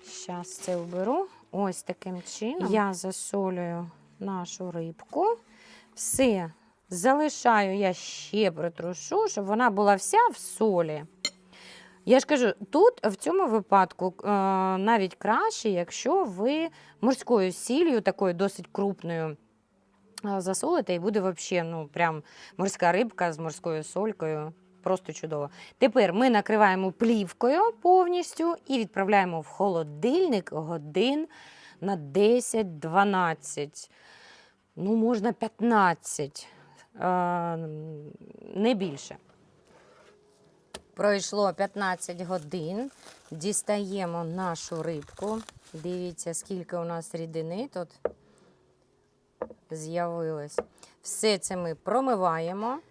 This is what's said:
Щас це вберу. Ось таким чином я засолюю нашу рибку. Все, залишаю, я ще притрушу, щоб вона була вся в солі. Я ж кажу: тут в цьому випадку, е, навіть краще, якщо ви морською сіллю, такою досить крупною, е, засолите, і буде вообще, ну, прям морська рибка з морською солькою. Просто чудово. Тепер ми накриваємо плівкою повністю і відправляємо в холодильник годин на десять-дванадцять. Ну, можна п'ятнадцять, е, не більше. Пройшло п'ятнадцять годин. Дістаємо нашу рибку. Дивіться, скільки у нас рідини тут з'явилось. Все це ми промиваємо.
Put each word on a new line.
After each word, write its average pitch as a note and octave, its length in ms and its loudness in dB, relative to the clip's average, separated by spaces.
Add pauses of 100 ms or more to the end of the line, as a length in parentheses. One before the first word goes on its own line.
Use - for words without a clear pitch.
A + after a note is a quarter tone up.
Щас - 540 -12
це F3+ 200 -4
вберу. F#3+ 500 -4 (240)
Ось F#3+ 320 -4
таким F#3 380 -10
чином A#3+ 520 -4
я G3+ 200 2
засолюю F3+ 960 -4 (300)
нашу F#3 520 -8
рибку. E3+ 540 -6 (720)
Все, G3 560 0 (380)
залишаю, G#3+ 880 2
я G3 160 2
ще - 580 -2
притрушу, E3+ 760 -4
щоб G3+ 180 -4
вона A3 240 4
була G3+ 260 6
вся G#4+ 380 4
в - 40 -14
солі. E3 640 0 (1040)
Я B3+ 140 8
ж C4 60 -4
кажу: B3+ 280 4 (160)
тут G#4+ 240 8 (100)
в G3+ 120 2
цьому F4 320 2
випадку, G3 680 2 (100)
е, - 40 -2 (500)
навіть G3 380 2
краще, C#4+ 540 0
якщо G#3 540 0
ви C4+ 460 -2 (320)
морською A3 500 2
сіллю, C4 500 2
такою F#3+ 320 0
досить F#3+ 380 -2
крупною, E3+ 680 -4 (880)
е, G3 160 -2
засолите, F#3+ 520 -2
і F3 60 -2
буде G#3 200 0
вообще, F#3 440 -2
ну, E3 300 -8
прям D#3+ 300 0 (340)
морська F3+ 340 2
рибка F#3 420 0
з D3+ 60 -12
морською D#3+ 440 -6
солькою. D#3+ 680 -4 (300)
Просто F#3 300 -2
чудово. D3+ 360 -6 (280)
Тепер G#3+ 360 6
ми B3 160 6
накриваємо G3+ 640 4
плівкою A#3+ 880 2
повністю F4 720 4 (120)
і C4+ 120 0
відправляємо F#3+ 640 2
в D3 60 -12
холодильник G3 1040 0
годин E3 760 -2 (540)
на G3 140 -2
десять-дванадцять. F3+ 2000 0 (840)
Ну, F#3+ 200 -2
можна A3+ 380 2
п'ятнадцять, G3 1120 0 (540)
е, F3 560 0 (1000)
не A3 180 2
більше. F3+ 440 -6 (1800)
Пройшло G3+ 600 2
п'ятнадцять F#3 680 -4
годин. F3+ 720 -6 (400)
Дістаємо F#3+ 920 -4
нашу E3+ 600 -6
рибку. E3+ 560 -6 (340)
Дивіться, F3 600 -8
скільки F3 440 -8
у E3+ 60 -4
нас E3+ 320 -8
рідини E3 580 -6
тут F3 140 -8 (1800)
з'явилось. D#3+ 880 -6 (420)
Все G#3+ 360 0
це - 180 -6
ми E3+ 200 -4
промиваємо. G3+ 1040 0 (120)